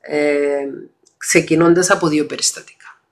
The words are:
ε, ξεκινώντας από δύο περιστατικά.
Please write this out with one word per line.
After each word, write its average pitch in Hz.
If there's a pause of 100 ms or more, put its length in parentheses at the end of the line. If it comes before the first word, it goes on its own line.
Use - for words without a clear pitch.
ε, 147 (600)
ξεκινώντας 170
από 180
δύο 151
περιστατικά. - (120)